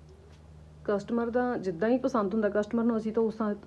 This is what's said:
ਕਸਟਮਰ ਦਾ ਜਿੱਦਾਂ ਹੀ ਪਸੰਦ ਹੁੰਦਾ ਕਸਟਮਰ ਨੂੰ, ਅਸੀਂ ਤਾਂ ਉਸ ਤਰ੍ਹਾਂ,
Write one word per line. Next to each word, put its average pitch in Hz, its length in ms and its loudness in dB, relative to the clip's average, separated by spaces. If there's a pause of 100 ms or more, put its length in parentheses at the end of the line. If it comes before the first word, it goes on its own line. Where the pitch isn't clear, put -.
(840)
ਕਸਟਮਰ 233 460 0
ਦਾ 247 260 0
ਜਿੱਦਾਂ 185 320 0
ਹੀ 254 100 4
ਪਸੰਦ 220 360 0
ਹੁੰਦਾ 214 160 2
ਕਸਟਮਰ 208 340 0
ਨੂੰ, 233 120 2
ਅਸੀਂ 220 160 -2
ਤਾਂ 226 100 2
ਉਸ 214 120 0
ਤਰ੍ਹਾਂ, 208 200 -2 (120)